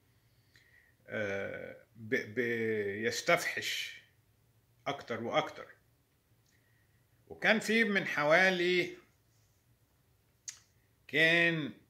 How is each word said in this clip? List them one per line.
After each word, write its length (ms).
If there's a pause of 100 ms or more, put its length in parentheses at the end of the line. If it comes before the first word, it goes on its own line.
(1080)
آه، 680 (200)
ب-، 380
بيستفحش 1700 (840)
أكتر 360
وأكتر. 440 (1600)
وكان 320
في 240
من 220
حوالي، 880 (2000)
كان 640 (180)